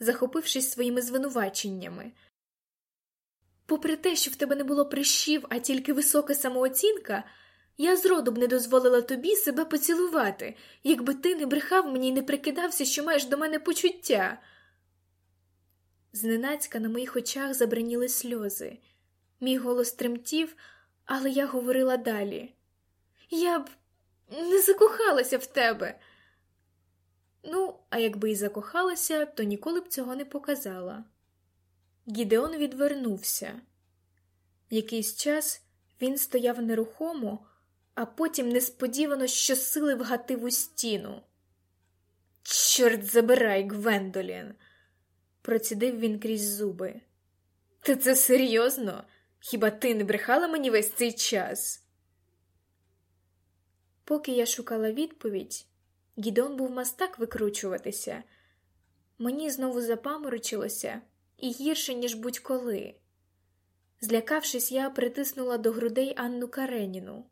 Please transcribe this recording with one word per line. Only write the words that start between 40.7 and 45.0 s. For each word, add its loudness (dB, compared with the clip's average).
«Чорт 4
забирай, 6
Гвендолін!» -2